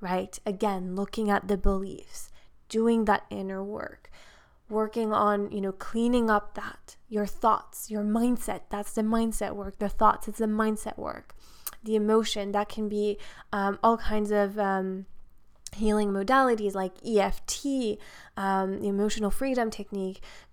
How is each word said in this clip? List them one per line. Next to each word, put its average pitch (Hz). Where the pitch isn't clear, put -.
right? 185
Again, 190
looking 202
at 202
the 196
beliefs, -
doing 226
that 202
inner 190
work, -
working 214
on, 208
you 208
know, 190
cleaning 233
up 214
that, -
your 208
thoughts, -
your 214
mindset, 214
that's 208
the 220
mindset 220
work. 202
The 202
thoughts, -
it's 208
the 226
mindset 214
work. -
The 220
emotion, 214
that 202
can 214
be, 208
um, 196
all 226
kinds 208
of, 208
um, 190
healing 208
modalities 214
like 190
E 220
F 196
T, 254
um, 190
the 202
emotional 202
freedom 254
technique, 196